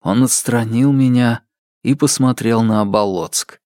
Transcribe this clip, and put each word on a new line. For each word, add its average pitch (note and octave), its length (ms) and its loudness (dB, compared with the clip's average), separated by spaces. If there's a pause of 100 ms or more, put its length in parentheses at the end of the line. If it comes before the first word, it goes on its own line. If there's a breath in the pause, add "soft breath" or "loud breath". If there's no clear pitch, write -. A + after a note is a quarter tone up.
Он G#2+ 220 0
отстранил A#2+ 680 0
меня B2 520 2 (400)
и C3 120 0
посмотрел B2 640 0
на A2 200 2
Оболоцк. G2+ 840 -4